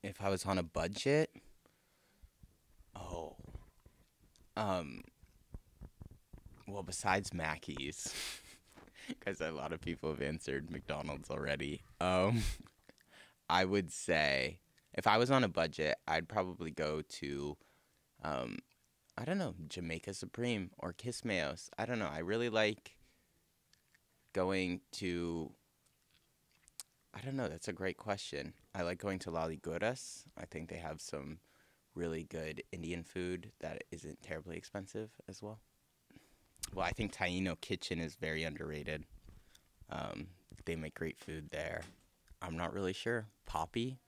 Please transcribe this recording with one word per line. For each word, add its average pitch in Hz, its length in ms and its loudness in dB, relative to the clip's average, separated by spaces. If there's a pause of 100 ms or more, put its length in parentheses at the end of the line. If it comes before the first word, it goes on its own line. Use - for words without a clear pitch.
If 95 200 -6
I 98 60 4
was 95 180 2
on 95 120 6
a 90 40 4
budget, 101 680 4 (1600)
oh, 87 400 -6 (1200)
um, 92 460 2 (1600)
well, 98 160 -4
besides 95 520 4
Mackey's, 76 800 -2 (560)
<laughs> - 500 -14
'cause - 200 -4
a 80 100 2
lot 76 220 -4
of 80 80 -4
people 82 300 -2
have 73 120 -2
answered 73 480 0
McDonald's 73 600 -4
already, 69 520 -2 (180)
um, 92 420 6 (520)
<laughs> - 560 -14
I 92 140 8
would 95 280 4
say 73 680 4 (340)
if - 120 2
I 110 120 10
was 123 120 6
on 131 140 8
a 101 40 4
budget, 78 480 2 (100)
I'd 82 220 2
probably 87 420 0
go 78 320 0
to, 71 540 -2 (680)
um, 64 360 -2 (600)
I 117 60 -4
don't 180 140 2
know, 131 160 0 (140)
Jamaica 85 460 -4
Supreme 107 640 0
or - 140 -2
Kismaos. 90 760 0 (100)
I 104 80 2
don't 120 120 0
know. 90 120 2
I 76 80 -4
really 110 300 2
like 107 480 4 (1400)
going 92 480 2 (120)
to, 85 600 0 (1600)
I 101 60 -8
don't 135 160 -4
know. 123 120 2
That's 82 200 -4
a 101 40 -2
great 92 240 0
question. 82 580 -2 (200)
I 92 80 0
like 87 160 2
going 95 220 0
to 90 100 -4
La 82 160 2
Liguras. 85 800 -2 (120)
I - 80 -10
think 82 240 -8
they 82 80 -6
have 80 240 -6
some 73 380 -8 (560)
really 82 300 -2
good 78 380 -6 (100)
Indian 85 300 -4
food 90 580 -4
that 78 300 -6
isn't 78 320 -10
terribly 82 340 -6
expensive 101 540 -8 (180)
as - 140 -12
well. 107 180 -10 (1120)
Well, 92 100 0
I 87 60 4
think 107 240 -2
Taino 90 460 0
Kitchen 87 400 -2
is 80 160 -4
very 80 280 -2
underrated. 76 600 -4 (840)
Um, - 400 -6 (380)
they 85 100 0
make 78 180 -6
great 82 240 -4
food 80 320 -8
there. - 320 -4 (600)
I'm 85 140 -4
not 85 180 0
really 95 180 2
sure. 113 360 0 (180)
Poppy? 117 600 -2